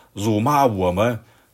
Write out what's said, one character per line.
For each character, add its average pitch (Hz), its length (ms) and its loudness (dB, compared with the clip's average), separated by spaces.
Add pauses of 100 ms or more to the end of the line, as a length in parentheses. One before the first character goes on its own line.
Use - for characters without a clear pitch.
(140)
辱 107 260 -2
骂 139 260 2
我 92 260 0
们， 110 320 -2 (300)